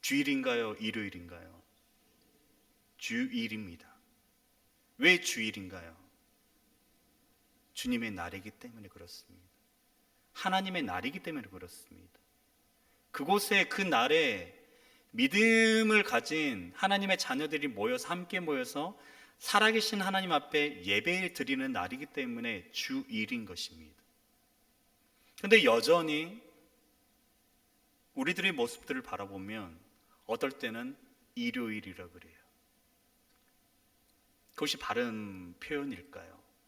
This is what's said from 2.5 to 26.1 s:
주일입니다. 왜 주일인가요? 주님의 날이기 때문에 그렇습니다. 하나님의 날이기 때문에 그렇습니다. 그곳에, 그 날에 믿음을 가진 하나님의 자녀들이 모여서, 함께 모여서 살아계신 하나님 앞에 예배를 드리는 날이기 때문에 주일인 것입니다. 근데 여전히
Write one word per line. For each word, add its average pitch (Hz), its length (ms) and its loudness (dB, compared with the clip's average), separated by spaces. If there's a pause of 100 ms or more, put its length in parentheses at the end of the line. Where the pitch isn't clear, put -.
주일입니다. 226 880 -4 (1080)
왜 330 240 6
주일인가요? 92 760 -6 (1800)
주님의 233 360 -2
날이기 175 380 -10
때문에 110 380 -18
그렇습니다. 90 600 -20 (840)
하나님의 185 520 0
날이기 180 360 -4
때문에 135 300 -8
그렇습니다. - 680 -20 (920)
그곳에, 196 540 2
그 - 160 -4
날에 160 760 2 (560)
믿음을 220 920 6
가진 254 720 0
하나님의 196 400 2
자녀들이 156 500 -2
모여서, 220 400 -2
함께 180 320 -4
모여서 151 580 -4 (420)
살아계신 214 640 4
하나님 190 300 0
앞에 147 540 2
예배를 175 480 2
드리는 135 400 -2
날이기 233 320 -4
때문에 233 680 -6
주일인 226 720 -4
것입니다. 82 580 -14 (1400)
근데 214 240 8
여전히 160 760 4 (1700)